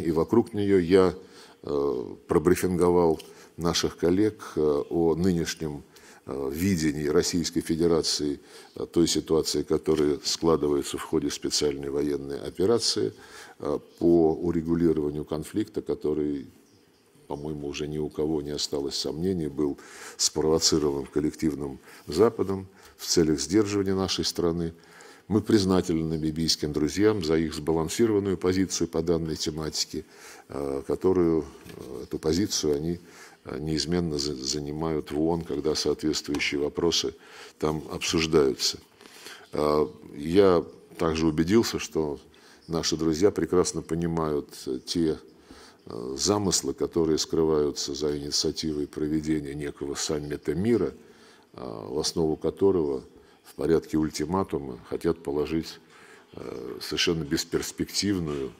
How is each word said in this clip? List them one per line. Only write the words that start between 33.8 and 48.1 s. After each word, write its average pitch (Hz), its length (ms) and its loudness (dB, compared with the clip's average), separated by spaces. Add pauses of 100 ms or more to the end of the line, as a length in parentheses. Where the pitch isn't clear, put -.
за-, 71 160 -4
занимают 73 760 -4
в 71 80 -2
оон, 82 240 2
когда 73 320 -2
соответствующие 71 840 -2
вопросы 73 540 0 (440)
там 76 320 -2
обсуждаются. 80 880 2 (760)
Э, 73 340 2 (280)
я 85 500 6 (340)
также 80 280 2
убедился, 82 520 2
что 73 420 -4 (480)
наши 80 280 -2
друзья 80 340 4
прекрасно 82 500 0
понимают, 80 680 -2 (180)
э, 65 180 -6
те, 80 340 0 (680)
э, 60 320 -8
замыслы, 90 560 0
которые 78 440 0
скрываются 76 760 0
за 73 240 -2